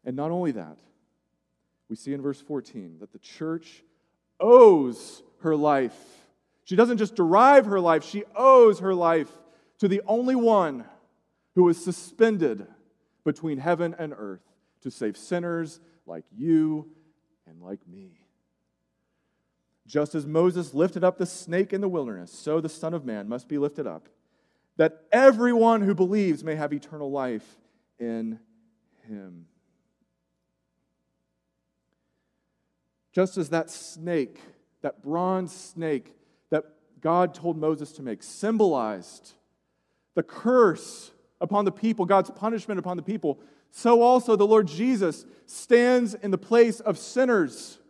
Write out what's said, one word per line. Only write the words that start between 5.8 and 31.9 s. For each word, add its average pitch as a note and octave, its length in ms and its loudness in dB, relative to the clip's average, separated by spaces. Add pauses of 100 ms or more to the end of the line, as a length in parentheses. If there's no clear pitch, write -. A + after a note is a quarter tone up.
She F#3 120 -4
doesn't A#3+ 220 2
just G#3+ 180 -4
derive G#3+ 500 6
her G3+ 140 -2
life, E3 240 2
she G3+ 200 -10 (100)
owes A#3+ 440 6
her F#3+ 160 -2
life E3 360 0 (480)
to G#3 100 0
the G3 180 0
only B3 300 0
one G3 480 0 (680)
who F3+ 100 4
was E3+ 180 2
suspended F3 840 -2 (580)
between D3+ 340 -6
heaven E3+ 400 -4
and D3+ 180 -12
earth G2 240 -14 (420)
to C3+ 80 -12
save G#2+ 280 -8
sinners E3+ 640 -8 (260)
like E2 180 -16 (100)
you D#3 540 0 (580)
and E2 140 -20
like F#2 260 -16
me. F#2 260 -20 (1700)
Just D3 280 -6
as D3+ 100 -6
Moses E3 480 -2
lifted E3+ 300 -2
up F#3 160 0
the F#3 80 -4
snake F#3 460 -6
in G3 80 -6
the G3+ 80 -4
wilderness, A#2 440 -8
so D#3 280 -4
the D#3 80 0
Son D#3+ 260 -10
of D#3 100 -10
Man G#2 240 -10
must B2 200 -12
be D3 100 -6
lifted C#3+ 300 -6
up, D#2+ 200 -16 (680)
that D#3+ 340 0
everyone A#3 720 4
who G3 120 0
believes F3+ 500 0
may D#3+ 100 -6
have D3+ 180 -6
eternal D3 380 -10
life B2+ 340 -6 (540)
in A2+ 400 -10 (680)
him. F#2+ 380 -20 (3750)